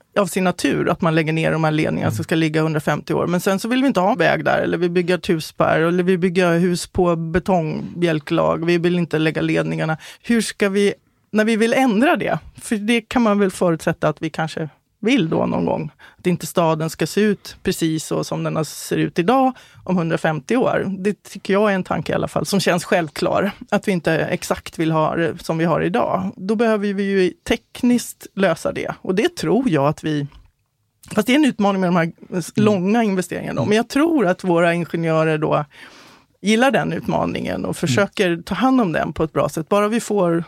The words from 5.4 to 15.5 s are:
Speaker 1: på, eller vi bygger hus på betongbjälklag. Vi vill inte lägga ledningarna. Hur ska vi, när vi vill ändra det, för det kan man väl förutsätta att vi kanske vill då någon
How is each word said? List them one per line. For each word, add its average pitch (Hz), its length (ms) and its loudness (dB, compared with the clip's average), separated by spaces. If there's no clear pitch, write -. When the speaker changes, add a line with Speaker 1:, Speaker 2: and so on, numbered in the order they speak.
Speaker 1:
på, - 120 -2
eller 160 400 2
vi 185 140 2
bygger 175 420 2
hus 175 280 0
på 175 280 2
betongbjälklag. 165 1500 0
Vi 175 120 2
vill 175 220 2
inte 156 200 -2
lägga 156 220 0
ledningarna. 160 560 -2
Hur 233 200 0
ska - 280 -2
vi, 202 240 2
när 214 140 2
vi 226 100 2
vill 226 180 2
ändra 262 420 4
det, - 240 -2
för - 140 -4
det 220 260 0
kan 247 200 -2
man 202 180 2
väl 202 120 2
förutsätta 165 580 0
att - 120 -6
vi 160 80 -4
kanske 160 400 -6
vill 214 260 2
då 170 160 0
någon 175 200 -2